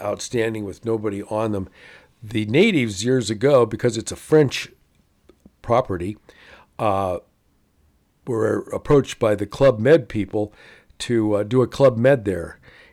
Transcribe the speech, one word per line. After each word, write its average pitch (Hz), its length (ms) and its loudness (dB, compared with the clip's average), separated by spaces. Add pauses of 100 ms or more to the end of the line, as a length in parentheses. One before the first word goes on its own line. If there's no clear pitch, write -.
outstanding 107 640 -4
with 92 180 -14
nobody 107 400 -4
on 107 280 -4
them. 95 180 -6 (540)
The 107 220 -6
natives 120 600 0
years 123 240 0
ago, 120 360 4
because 110 320 -2
it's 110 140 -8
a 92 40 -10
French - 540 0 (920)
property, 104 560 -2 (640)
uh, 95 400 -2 (1040)
were 107 340 0 (140)
approached 139 460 0
by 107 160 2
the 101 100 -4
Club 127 340 2
Med 131 280 4
people 104 460 -6 (460)
to, 110 360 0
uh, 104 80 0
do 120 180 2
a 120 60 0
Club 123 300 2
Med 127 260 2
there. 87 340 -6 (360)